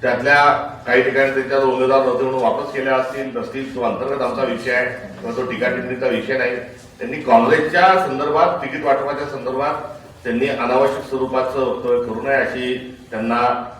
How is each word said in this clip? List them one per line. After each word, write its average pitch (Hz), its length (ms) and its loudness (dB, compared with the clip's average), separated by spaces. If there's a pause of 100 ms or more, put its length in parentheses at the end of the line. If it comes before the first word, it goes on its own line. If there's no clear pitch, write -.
त्यातल्या 143 680 4 (160)
काही 123 160 4
ठिकाणी 135 280 2
त्यांच्यावर 135 340 0
उमेदवार 131 400 4
नव्हते 127 200 2
म्हणून 131 180 -2
वापस - 300 0
केल्या 135 240 0
असतील, 127 420 -4
नसतील, 131 380 -8
तो 123 60 -4
अंतर्गत 131 400 -2
आमचा 131 220 -2
विषय 123 280 -2
आहे 123 140 2
किंवा - 500 -8
तो 127 140 -4
टीका 117 180 -2
टिप्पणीचा 123 380 -4
विषय - 320 0
नाही. 123 180 -2 (420)
त्यांनी 123 180 -8
काँग्रेसच्या 156 920 4
संदर्भात, 147 580 0
तिकीट 147 200 -6
वाटपाच्या 139 420 0
संदर्भात 139 480 -4 (500)
त्यांनी 123 240 0
अनावश्यक 123 600 0
स्वरूपाचं 131 520 -2
वक्तव्य 123 420 0
करू 113 200 -4
नये 139 140 2
अशी 123 600 -4 (140)
त्यांना 117 540 0 (160)